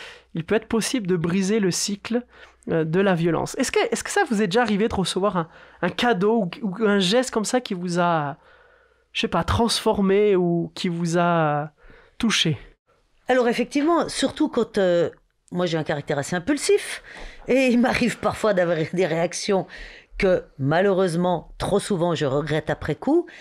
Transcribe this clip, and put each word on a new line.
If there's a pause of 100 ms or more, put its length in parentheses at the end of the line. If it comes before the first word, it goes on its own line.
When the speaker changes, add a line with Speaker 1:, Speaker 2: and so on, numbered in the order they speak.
(360)
Speaker 1:
il
peut
être
possible
de
briser
le
cycle, (460)
euh,
de
la
violence.
Est-ce
que, (120)
est-ce
que
ça
vous
est
déjà
arrivé
de
recevoir
un, (340)
un
cadeau (120)
ou,
ou
un
geste
comme
ça
qui
vous
a, (760)
je
sais
pas,
transformé
ou
qui
vous
a (460)
touché ? (720)
Speaker 2:
Alors
effectivement,
surtout
quand,
euh, (440)
moi
j'ai
un
caractère
assez
impulsif (460)
et
il
m'arrive
parfois
d'avoir (140)
des
réactions (520)
que (160)
malheureusement,
trop
souvent,
je
regrette
après
coup. (160)